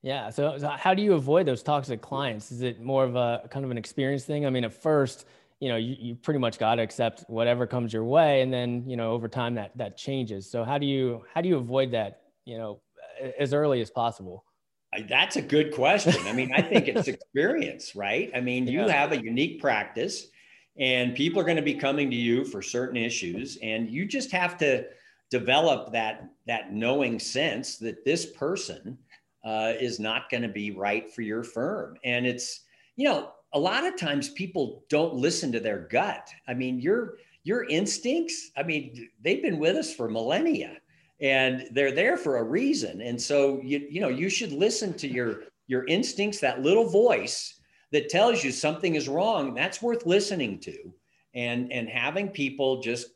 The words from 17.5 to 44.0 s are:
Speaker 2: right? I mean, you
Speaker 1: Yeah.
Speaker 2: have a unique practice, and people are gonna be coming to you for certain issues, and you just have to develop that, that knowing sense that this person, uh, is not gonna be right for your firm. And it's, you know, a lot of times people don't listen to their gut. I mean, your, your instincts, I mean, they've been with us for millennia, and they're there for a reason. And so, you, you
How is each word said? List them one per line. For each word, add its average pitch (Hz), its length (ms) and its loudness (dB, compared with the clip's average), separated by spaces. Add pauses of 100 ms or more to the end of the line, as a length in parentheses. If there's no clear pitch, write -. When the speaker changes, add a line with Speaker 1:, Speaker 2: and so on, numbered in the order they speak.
Speaker 2:
right? 101 400 -2
I 123 60 -2
mean, 127 260 -2
you 139 200 0
Speaker 1:
Yeah. 202 40 4
Speaker 2:
have 147 220 4
a 131 100 -2
unique 131 380 -2
practice, 123 680 -2 (520)
and 127 360 2
people 170 260 0
are 170 40 0
gonna 165 180 2
be 143 120 0
coming 139 360 -2
to 123 60 -4
you 120 280 2
for 101 160 -8
certain 123 360 -4
issues, 113 680 -4
and 113 260 -4
you 143 160 -4
just 262 280 -6
have 180 260 -2
to 131 280 2 (440)
develop 127 600 2
that, 110 360 -4 (200)
that 110 240 -4
knowing 117 480 0
sense 139 580 -2
that 113 260 -8
this 165 220 0
person, - 720 -8 (460)
uh, 110 340 0
is 120 220 -2
not 110 280 -4
gonna 117 200 -2
be 104 240 -6
right 101 420 -2
for 120 80 -8
your 110 220 -4
firm. 160 580 -6
And 123 240 0
it's, - 360 -4 (340)
you 277 120 2
know, 147 220 0 (240)
a 147 40 2
lot 208 260 2
of 370 140 -4
times 143 320 -2
people 180 580 -4
don't 147 260 4
listen 139 380 0
to 117 80 0
their 98 200 -2
gut. 131 500 -2 (180)
I 127 60 -4
mean, 127 260 -2
your, 202 360 0 (280)
your 208 240 0
instincts, 240 880 -2
I 143 60 -2
mean, 127 480 -6 (100)
they've 165 220 2
been 185 160 0
with 165 180 4
us - 180 -4
for 117 140 -2
millennia, 143 720 0 (420)
and 131 520 2
they're 135 200 4
there 208 240 2
for 135 220 0
a 113 40 0
reason. 120 600 0
And 120 180 -4
so, 139 420 2
you, 143 280 -2
you 165 100 -4